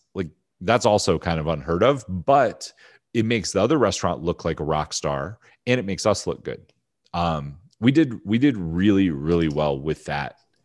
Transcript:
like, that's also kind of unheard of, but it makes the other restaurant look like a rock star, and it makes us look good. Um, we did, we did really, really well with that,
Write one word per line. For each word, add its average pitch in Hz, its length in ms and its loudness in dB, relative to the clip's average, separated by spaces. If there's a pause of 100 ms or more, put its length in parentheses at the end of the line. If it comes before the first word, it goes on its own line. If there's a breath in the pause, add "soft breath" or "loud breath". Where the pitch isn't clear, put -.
(140)
like, 92 140 -4 (320)
that's 113 260 4
also 101 320 4
kind 82 220 -2
of 76 80 -4
unheard 82 340 -2
of, 135 260 2
but 113 640 0 (400 soft breath)
it 113 120 0
makes 113 260 -2
the 92 100 0
other 135 180 2
restaurant 95 440 0
look 85 220 -2
like 82 160 -4
a 76 40 -6
rock 78 280 -2
star, 73 480 -6 (260 soft breath)
and 123 140 0
it 95 60 -6
makes 98 200 -4
us 101 220 0
look - 160 -6
good. - 280 -12 (400)
Um, 78 460 -4 (220)
we 120 100 2
did, 139 340 2
we 107 140 0
did 131 180 2
really, 92 540 2
really 80 380 0
well 73 280 0
with 73 280 -6
that, 71 340 -8 (260)